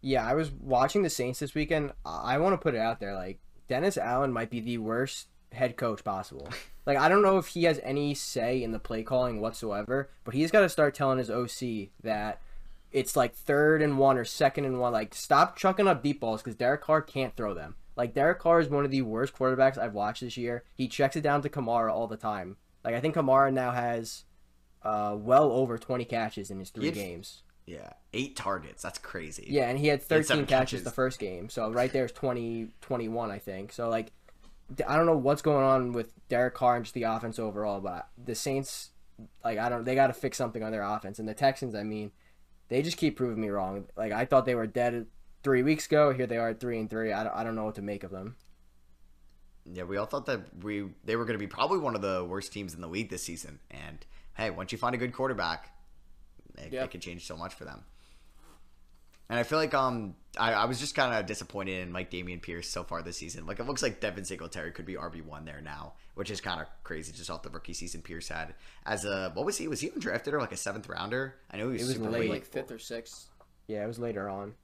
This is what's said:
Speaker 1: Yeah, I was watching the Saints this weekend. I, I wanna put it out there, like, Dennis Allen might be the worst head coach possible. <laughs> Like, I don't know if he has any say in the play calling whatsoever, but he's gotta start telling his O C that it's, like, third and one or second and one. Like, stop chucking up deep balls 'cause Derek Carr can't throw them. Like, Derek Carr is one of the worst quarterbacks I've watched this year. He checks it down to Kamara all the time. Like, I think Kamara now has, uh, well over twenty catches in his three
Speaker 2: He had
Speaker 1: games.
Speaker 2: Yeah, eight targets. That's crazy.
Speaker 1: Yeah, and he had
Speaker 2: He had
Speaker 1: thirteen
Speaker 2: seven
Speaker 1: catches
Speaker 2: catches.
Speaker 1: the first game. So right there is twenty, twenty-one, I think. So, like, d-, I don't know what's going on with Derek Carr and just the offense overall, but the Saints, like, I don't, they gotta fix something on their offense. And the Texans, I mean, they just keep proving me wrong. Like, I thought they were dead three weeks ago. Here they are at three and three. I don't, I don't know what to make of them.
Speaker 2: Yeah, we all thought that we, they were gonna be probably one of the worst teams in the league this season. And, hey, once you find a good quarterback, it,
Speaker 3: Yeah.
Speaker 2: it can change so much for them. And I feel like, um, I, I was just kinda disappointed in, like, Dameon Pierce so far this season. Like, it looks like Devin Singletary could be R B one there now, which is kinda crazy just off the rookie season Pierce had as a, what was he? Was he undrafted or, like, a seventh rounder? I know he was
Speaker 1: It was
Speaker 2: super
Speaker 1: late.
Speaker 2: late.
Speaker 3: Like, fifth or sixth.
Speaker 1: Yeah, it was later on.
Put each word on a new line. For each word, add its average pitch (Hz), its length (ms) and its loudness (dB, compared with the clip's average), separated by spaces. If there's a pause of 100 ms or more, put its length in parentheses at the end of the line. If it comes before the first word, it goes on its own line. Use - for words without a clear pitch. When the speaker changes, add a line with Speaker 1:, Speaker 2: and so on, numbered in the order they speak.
Speaker 1:
Yeah, 131 260 2
I 131 80 2
was 156 160 0
watching 135 500 2
the 165 80 2
Saints 127 300 -4
this 143 160 -6
weekend. 151 360 0 (140)
I, 82 300 -2
I - 20 2
wanna 175 220 4
put 143 160 0
it 113 40 0
out 113 200 0
there, 98 160 -6
like, 95 240 -8 (280)
Dennis 160 300 0
Allen 131 340 2
might 113 200 -2
be 120 80 -4
the 117 180 -4
worst 113 500 -2 (240)
head 123 260 0
coach 113 260 -2
possible. 95 500 -6
<laughs> - 60 -8 (260)
Like, 139 140 4
I 151 100 8
don't 202 140 8
know 190 160 6
if 165 80 -4
he 170 160 0
has 160 180 6
any 143 320 0
say 127 480 0
in 113 100 -4
the 113 60 -4
play 113 240 -6
calling 123 400 0
whatsoever, 110 680 -2 (120)
but 120 120 -6
he's 156 160 2
gotta 202 180 8
start 147 240 4
telling 135 240 2
his 117 140 -2
O 120 160 -2
C 110 420 -6 (140)
that 107 400 -2 (480)
it's, 135 240 0
like, 123 180 4
third 151 480 6
and 147 160 4
one 135 220 8
or 117 40 0
second 139 420 2
and 127 140 0
one. 123 140 2
Like, 110 220 0
stop 151 420 4
chucking 196 300 4
up 147 160 4
deep 143 160 0
balls 113 240 -2
'cause 117 100 -6
Derek 131 280 2
Carr 156 200 4
can't 135 340 -4
throw 104 200 -4
them. 76 200 -10 (200)
Like, 123 180 -2
Derek 156 240 4
Carr 170 220 6
is 151 100 2
one 143 160 2
of 135 60 0
the 135 100 2
worst 117 320 0
quarterbacks 131 460 4
I've 107 160 -2
watched 104 260 -2
this 120 160 -8
year. 120 260 -4 (120)
He 131 120 0
checks 135 280 2
it 160 60 0
down 147 200 4
to 139 80 -2
Kamara 117 420 2
all 113 140 0
the 110 120 -6
time. 101 400 -4 (260)
Like, 117 100 0
I 117 60 2
think 151 160 2
Kamara 135 360 8
now 127 200 2
has, 120 540 -2 (580)
uh, 104 340 0
well 127 340 8
over 120 280 2
twenty 123 260 -2
catches 110 460 -4
in 95 80 -8
his 95 100 -10
three 110 140 -6
Speaker 2:
He 151 60 2
had 165 60 -4
Speaker 1:
games. 92 460 -10 (240)
Speaker 2:
Yeah, 82 280 -14 (200)
eight 135 220 -4
targets. 92 480 -6
That's - 160 -8
crazy. - 500 -10
Speaker 1:
Yeah, 135 180 2
and 131 120 0
he 147 80 4
had 143 140 4
Speaker 2:
He - 20 -16
had - 40 -14
Speaker 1:
thirteen 156 180 2
Speaker 2:
seven 139 200 2
Speaker 1:
catches 131 360 2
Speaker 2:
catches. - 20 -12
Speaker 1:
the 113 80 -4
first 131 260 -2
game. 92 320 -8
So 110 220 -4
right 123 200 2
there 131 140 2
is 117 60 -6
twenty, 117 560 -4 (140)
twenty-one, 117 500 -2
I 101 80 -8
think. 98 340 -10
So, 117 160 -4
like, 113 220 0 (600)
d-, 131 120 -2
I 135 120 0
don't 165 120 6
know 160 100 6
what's 139 240 4
going 143 240 4
on 131 260 6
with 117 220 -4 (160)
Derek 123 240 2
Carr 123 220 4
and 120 100 -2
just - 80 -14
the 120 100 -2
offense 110 360 -2
overall, 104 420 -2
but 90 260 -6 (160)
the 123 120 -4
Saints, - 560 -4 (520)
like, 113 140 0
I 117 120 2
don't, 120 140 -2
they 127 120 2
gotta 131 180 6
fix - 240 -4
something 113 260 -2
on 110 80 -4
their 107 120 -2
offense. 101 340 -4
And 110 100 -6
the 107 60 -6
Texans, 131 420 0
I 104 80 -4
mean, 107 280 -6 (560)
they 127 140 2
just 165 160 -2
keep 156 180 2
proving 117 260 -2
me 107 80 -2
wrong. 98 360 -2 (100)
Like, 107 160 -2
I 110 140 0
thought 127 200 6
they 127 100 2
were 113 120 0
dead 120 400 0 (360)
three 131 200 6
weeks 151 240 2
ago. 147 260 6
Here 127 140 0
they 117 100 -2
are 117 120 0
at 113 100 -6
three 120 200 -4
and 110 100 -4
three. 110 240 -2
I 104 100 -2
don't, 110 120 -4
I 113 80 -2
don't 113 120 -2
know 110 100 -2
what 107 100 -4
to 104 60 -8
make 101 220 -6
of 90 80 -10
them. 98 240 -10 (1400)
Speaker 2:
Yeah, 90 120 -8
we 95 140 -4
all 104 80 -2
thought 139 220 -6
that 110 360 -6
we, 101 260 -4 (140)
they 110 120 -2
were 117 100 0
gonna 110 140 -4
be 101 80 -6
probably 170 320 0
one 131 160 -2
of 101 60 -2
the 95 220 0
worst 92 300 -8
teams 95 220 -8
in 85 60 -14
the 85 60 -10
league 95 220 -4
this 90 140 -8
season. 76 360 -12 (120)
And, 76 340 -14 (300)
hey, 110 160 -2
once 92 200 -8
you 113 60 -6
find 120 160 -2
a 123 60 -2
good 123 140 -4
quarterback, 98 580 -4 (840)
it, - 160 -12
Speaker 3:
Yeah. 127 120 -4
Speaker 2:
it 127 60 -10
can 85 100 -12
change 87 260 -12
so 82 100 -10
much 87 160 -10
for 78 120 -16
them. 69 180 -16 (1400)
And 117 120 -2
I 117 40 2
feel 151 140 0
like, 156 160 0
um, 120 420 0 (220)
I, 113 160 2
I 104 120 4
was 123 140 -2
just 143 140 -6
kinda 120 300 2
disappointed 95 580 -6
in, 87 120 -8
like, 90 180 -6
Dameon 90 320 -8
Pierce 85 260 -8
so 90 140 -6
far 82 180 -6
this 87 160 -10
season. 82 300 -12
Like, 104 120 -8
it 120 60 -4
looks 135 160 -4
like 120 180 0
Devin 98 240 -4
Singletary 85 480 -8
could 82 140 -14
be 92 120 -10
R 78 120 -8
B 82 120 -14
one 76 240 -14
there 73 160 -14
now, 73 320 -14 (200)
which 98 160 -8
is 101 100 -6
kinda 85 280 -6 (160)
crazy 78 280 -10
just 82 200 -12
off 82 100 -8
the - 80 -12
rookie 85 240 -10
season 85 300 -10
Pierce 85 240 -12
had 80 260 -8 (320)
as 98 180 -2
a, 95 300 -4
what 104 120 -4
was 196 120 -2
he? 165 100 -6
Was 147 140 -4
he 147 80 -4
undrafted 139 440 -4
or, 147 60 0
like, 117 120 -4
a 95 60 -10
seventh 101 300 -8
rounder? 117 480 -6 (140)
I - 80 -12
know 110 120 -2
he 131 40 -2
was 113 80 -2
Speaker 1:
It 120 40 -2
was 127 100 -2
Speaker 2:
super 113 160 -2
Speaker 1:
late. 117 100 0
Speaker 2:
late. 110 80 0
Speaker 3:
Like, - 160 -4
fifth - 240 -8
or 117 80 -12
sixth. - 540 -12 (360)
Speaker 1:
Yeah, 107 160 -6
it 107 40 -4
was 117 100 -8
later 104 320 -4
on. 101 240 -6 (100)